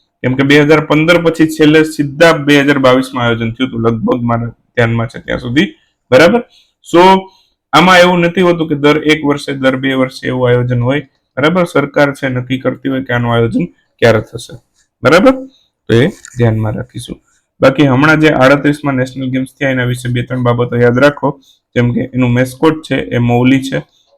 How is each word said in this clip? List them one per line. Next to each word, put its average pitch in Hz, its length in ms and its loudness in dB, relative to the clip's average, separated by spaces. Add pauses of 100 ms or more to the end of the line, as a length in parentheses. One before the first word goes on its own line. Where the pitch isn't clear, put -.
(220)
કેમ 127 120 -2
કે 131 80 -2
બે 143 180 4
હજાર 147 260 2
પંદર 165 360 2
પછી 160 240 0
છેલ્લે 156 380 2
સીધા 156 480 0
બે 147 280 2
હજાર 139 180 2
બાવીસમાં 131 460 0
આયોજન 117 280 -2
થયું 131 160 -4
હતું, 120 120 -8
લગભગ 117 420 -2
મારા 117 240 -2
ધ્યાનમાં 117 600 -4
છે - 120 -12
ત્યાં 117 200 -8
સુધી, 127 360 -2 (360)
બરાબર? 208 320 4 (520)
So, 170 40 6 (760)
આમાં 180 260 4
એવું 180 220 4
નથી 170 200 0
હોતું 165 280 0
કે 151 60 -2
દર 147 240 2
એક 151 260 -2
વર્ષે, 143 280 -4
દર 131 240 -2
બે 135 180 -4
વર્ષે 131 320 -4
એવું 127 220 -2
આયોજન 123 340 0
હોય, 139 180 -2 (360)
બરાબર? 170 280 0
સરકાર 143 480 -2
છે 139 160 -8
નક્કી 127 300 -6
કરતી 131 300 -6
હોય 131 160 -4
કે 123 80 -6
આનું 120 220 -2
આયોજન 117 300 0 (340)
ક્યારે 113 220 0
થશે, - 380 -14 (440)
બરાબર? 185 300 2 (560)
તો 107 60 0
એ 120 140 2
ધ્યાનમાં 110 640 -4
રાખીશું. - 480 -14 (400)
બાકી 135 260 2
હમણાં 147 340 2
જે 156 80 4
આડત્રીસમાં 143 680 2
નેશનલ 131 360 -6
ગેમ્સ 131 180 -4 (120)
થયા 139 100 -2
એના 127 140 -2
વિશે 123 240 -6
બે 120 140 -4
ત્રણ 127 200 -6
બાબતો 120 340 -2
યાદ 120 220 2
રાખો, 143 420 0 (340)
જેમ 120 180 0
કે - 80 -2
એનું 127 320 -2
મેસ્કોટ 127 500 0
છે 135 140 -4
એ 120 220 -4
મૌલી 123 440 2
છે, 147 160 -6 (400)